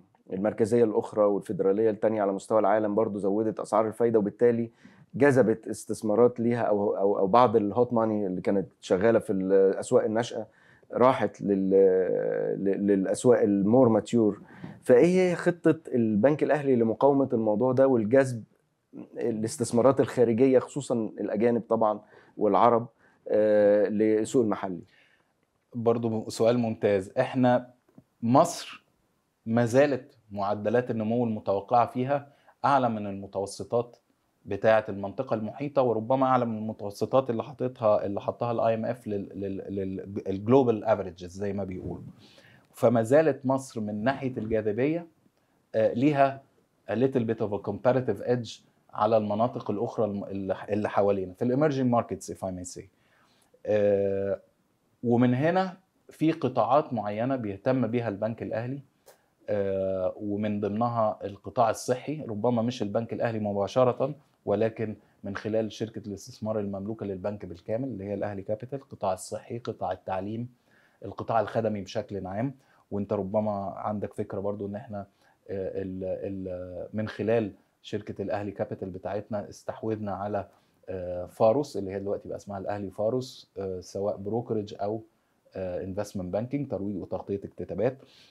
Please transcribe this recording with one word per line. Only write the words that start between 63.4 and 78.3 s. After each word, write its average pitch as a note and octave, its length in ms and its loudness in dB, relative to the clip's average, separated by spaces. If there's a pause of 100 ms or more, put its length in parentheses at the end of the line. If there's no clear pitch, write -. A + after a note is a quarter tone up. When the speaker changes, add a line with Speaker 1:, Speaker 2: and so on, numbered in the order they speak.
Speaker 2:
ولكن A2 520 0 (280)
من G2 120 -8
خلال A2 360 -2
شركة A2 340 -8
الاستثمار G#2+ 540 -6
المملوكة G2+ 460 -6
للبنك G2+ 400 -8
بالكامل A2 420 -8
اللي F#2+ 160 -8
هي G2+ 100 -6
الأهلي G2+ 280 -6
كابيتال، A#2+ 360 -8
القطاع - 340 -6
الصحي، - 460 -8
قطاع - 340 -8
التعليم، G#2 560 -8 (560)
القطاع A2 360 -2
الخدمي G#2+ 400 -2
بشكل G2 460 -8
عام. A2+ 280 -4 (360)
وانت G2+ 220 -4
ربما G2+ 640 -2
عندك G#2 380 -6
فكرة G#2 260 -8
برضو G2+ 260 -6
ان G2+ 80 -8
احنا، G2+ 240 -10
آه، G2 80 -10 (760)
ال-، F#2+ 220 -8
ال-، F#2 880 -8
من G#2+ 160 -6
خلال G#2+ 440 0 (300)
شركة G#2 400 -10
الأهلي G2+ 280 -6